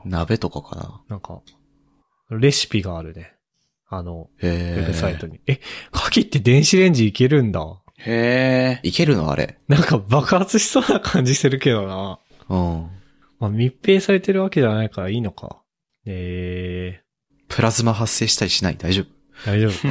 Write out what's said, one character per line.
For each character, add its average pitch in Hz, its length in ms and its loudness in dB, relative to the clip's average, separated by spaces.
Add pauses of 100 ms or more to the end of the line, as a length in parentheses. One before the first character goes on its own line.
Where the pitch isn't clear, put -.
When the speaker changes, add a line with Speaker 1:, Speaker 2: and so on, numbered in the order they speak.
Speaker 1:
鍋 87 320 -2
と - 140 -4
か - 120 -10
か - 140 -16
な。 - 320 -14
Speaker 2:
な 107 80 -10
ん 90 40 -14
か、 87 200 -16 (880)
レ 117 200 4
シ - 180 -2
ピ 104 140 0
が 90 160 -8
あ 82 40 -10
る 80 120 -14
ね。 87 200 -20 (540)
あ 92 140 -8
の、 85 360 -12
Speaker 1:
へ 87 400 -2
ー。 - 20 -2
Speaker 2:
ウ 82 40 -2
ェ - 20 -2
ブ - 80 -2
サ 82 160 -2
イ 80 80 -6
ト 85 80 -10
に。 80 200 -16
え、 135 140 -2 (320)
牡 - 280 0
蠣 - 60 0
っ - 20 -20
て 139 120 0
電 123 240 6
子 185 120 4
レ 185 120 6
ン 175 40 6
ジ 113 160 4
い 101 40 0
け 127 160 2
る 143 140 4
ん 107 100 0
だ。 82 300 -8 (160)
Speaker 3:
へ 127 840 2
ー。 - 60 -2
Speaker 1:
い 180 40 -2
け 170 140 2
る 143 100 4
の？ 76 140 0
あ 71 60 0
れ。 - 220 -4 (100)
Speaker 2:
な 143 100 6
ん 165 40 4
か - 160 2
爆 127 380 2
発 190 220 2
し - 100 2
そ 269 120 2
う 247 80 -2
な 370 120 0
感 156 240 0
じ 127 100 2
す 143 140 2
る 135 100 0
け 135 120 2
ど 104 160 0
な。 95 320 -8 (300)
Speaker 1:
う 95 80 -2
ん。 85 340 -2 (480)
Speaker 2:
ま 110 100 -2
あ、 - 20 -2
密 117 320 0
閉 190 180 4
さ 202 120 0
れ 190 80 4
て 196 120 -2
る 190 100 0
わ 190 80 -2
け 165 100 2
じ 127 60 4
ゃ 107 80 0
な 110 100 0
い 104 60 -4
か 98 120 -8
ら 92 80 -6
い 104 40 -4
い 120 80 -2
の 101 100 -4
か。 - 300 -18 (440)
へ 90 960 -8
ー。 - 520 -20
Speaker 1:
プ - 80 0
ラ 113 80 4
ズ - 140 -2
マ 113 80 2
発 110 220 -2
生 113 120 -2
し - 100 0
た - 80 0
り 175 60 -2
し - 140 -2
な 90 60 0
い？ 76 60 -6
大 82 160 -4
丈 98 100 0
夫？ - 40 -10 (380)
Speaker 2:
大 104 160 0
丈 110 80 2
夫。 101 220 -2